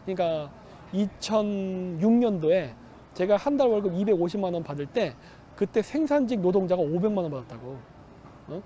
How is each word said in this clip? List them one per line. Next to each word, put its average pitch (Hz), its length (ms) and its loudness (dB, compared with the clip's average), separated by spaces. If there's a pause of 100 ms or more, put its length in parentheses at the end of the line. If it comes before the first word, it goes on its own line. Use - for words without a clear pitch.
그러니까 165 460 -4 (420)
이천육 196 1200 -2
년도에 180 640 2 (400)
제가 196 220 2
한 285 200 0
달 269 120 4
월급 208 260 0
이백오십만 185 600 0
원 170 100 -4
받을 143 220 -6
때 175 280 -2 (420)
그때 202 260 0
생산직 269 580 0
노동자가 180 420 2
오백만 180 420 0
원 156 80 -4
받았다고. 120 440 -12 (720)
어? 170 180 -10